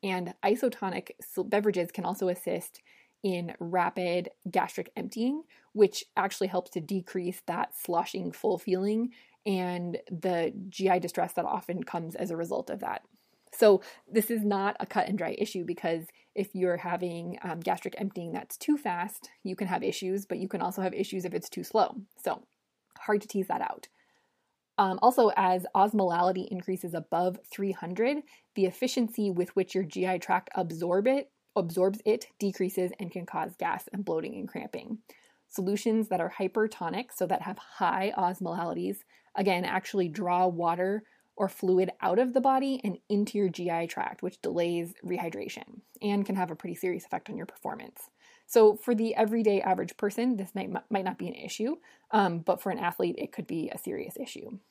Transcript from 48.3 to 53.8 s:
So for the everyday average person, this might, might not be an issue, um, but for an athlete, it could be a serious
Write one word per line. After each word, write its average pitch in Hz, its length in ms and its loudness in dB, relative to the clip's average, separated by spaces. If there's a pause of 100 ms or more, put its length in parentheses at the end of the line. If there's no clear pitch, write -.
So 214 300 8
for 247 180 -2
the 220 220 0
everyday 214 460 4
average 185 360 0
person, 233 380 0
this 196 180 -6
might, 190 160 -6 (220)
might 196 140 0
not 180 120 -4
be 180 100 -6
an - 60 -8
issue, 240 440 -4 (340)
um, 190 280 4
but 170 220 0
for 196 100 -2
an 170 60 -2
athlete, 175 400 -2
it - 140 -8
could - 160 -10
be 160 260 -4
a 170 40 -10
serious - 420 -6